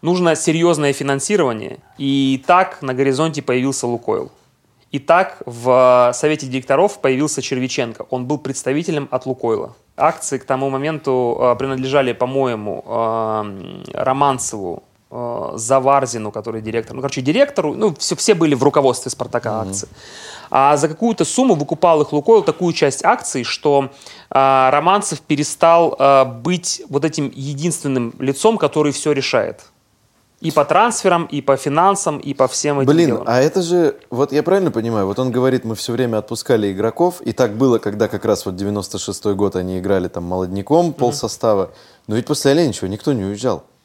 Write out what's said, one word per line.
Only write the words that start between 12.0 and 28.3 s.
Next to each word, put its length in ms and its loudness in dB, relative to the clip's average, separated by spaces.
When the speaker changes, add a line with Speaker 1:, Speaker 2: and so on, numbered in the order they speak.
Speaker 1:
по-моему, 760 -2
э, 960 -4
Романцеву, 880 -2
э, 440 -8
Заварзину, 800 2
который 300 -8
директор. 320 -6
Ну, 80 -8
короче, 200 -4
директору. 520 0
Ну, 240 0
все, 180 -4
все 180 2
были 200 4
в 80 0
руководстве 480 2
«Спартака» 500 -4
Speaker 2:
Мгм. 100 -6
Speaker 1:
акции. 180 -8
А 260 4
за 120 2
какую-то 360 -2
сумму 300 2
выкупал 480 2
их 100 -2
«Лукойл», 300 4
такую 300 0
часть 320 0
акций, 400 0
что, 440 0
э, 400 4
Романцев 500 2
перестал, 800 2
э, 260 6
быть 680 -4
вот 140 -2
этим 300 -4
единственным 840 -4
лицом, 400 2